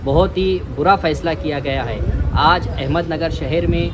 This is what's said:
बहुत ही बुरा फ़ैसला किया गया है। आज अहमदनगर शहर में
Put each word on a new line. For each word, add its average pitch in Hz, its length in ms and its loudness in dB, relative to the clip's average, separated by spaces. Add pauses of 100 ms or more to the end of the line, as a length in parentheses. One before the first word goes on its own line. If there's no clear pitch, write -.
बहुत 165 340 2
ही 190 220 0 (160)
बुरा 160 220 4
फ़ैसला 160 380 -2
किया 151 240 -4
गया 135 240 -2
है। 113 160 -6 (400)
आज 165 280 4
अहमदनगर 160 640 -2
शहर 156 360 -2
में 170 260 0